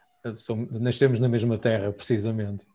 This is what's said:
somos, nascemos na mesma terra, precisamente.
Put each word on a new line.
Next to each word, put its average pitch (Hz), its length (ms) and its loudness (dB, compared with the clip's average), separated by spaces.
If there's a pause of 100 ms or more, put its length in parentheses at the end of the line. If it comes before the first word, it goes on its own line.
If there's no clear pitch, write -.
(360)
somos, 117 340 -6 (100)
nascemos 123 380 4
na 123 100 2
mesma 117 300 2
terra, 104 340 0
precisamente. 104 840 -4